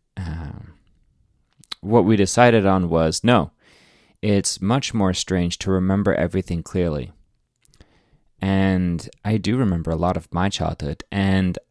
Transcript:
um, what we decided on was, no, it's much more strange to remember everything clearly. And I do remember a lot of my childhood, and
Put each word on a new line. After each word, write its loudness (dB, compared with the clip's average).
um, -10
what 4
we 4
decided 4
on 2
was, 0
no, 2
it's -2
much -2
more 0
strange -2
to -4
remember 2
everything -2
clearly. -4
And 0
I 0
do -2
remember 0
a -2
lot -2
of -8
my 0
childhood, -6
and 0